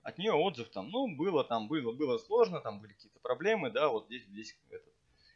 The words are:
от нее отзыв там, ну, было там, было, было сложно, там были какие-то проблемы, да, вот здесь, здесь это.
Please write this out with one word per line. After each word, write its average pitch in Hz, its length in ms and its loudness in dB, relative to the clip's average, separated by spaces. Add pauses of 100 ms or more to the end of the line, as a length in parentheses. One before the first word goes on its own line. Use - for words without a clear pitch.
от - 140 -10
нее 190 200 2
отзыв 151 320 0
там, 101 200 -8
ну, 226 260 -2
было 156 280 2
там, 110 240 -2
было, 127 240 -2
было 127 260 0
сложно, 196 420 0
там 104 200 -8
были 104 140 -20
какие-то - 260 -20
проблемы, 151 500 0
да, 139 180 4
вот 110 180 0
здесь, 120 200 -14
здесь 104 300 -14 (140)
это. - 200 -16 (440)